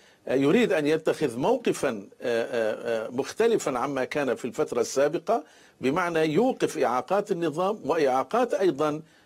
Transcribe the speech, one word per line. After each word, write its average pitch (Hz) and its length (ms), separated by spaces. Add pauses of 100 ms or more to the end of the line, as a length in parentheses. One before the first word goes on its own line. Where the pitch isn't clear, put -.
(280)
يريد 160 440
أن 156 140
يتخذ 151 520
موقفا، 190 500
آه، 117 80 (260)
آه، 113 840
آه، - 40
مختلفا 143 680
عما 131 260
كان 131 300
في - 100
الفترة 120 360
السابقة، 160 640 (360)
بمعنى 165 380
يوقف 160 600
إعاقات 135 540
النظام 170 520
وإعاقات 147 680
أيضا، 156 480 (240)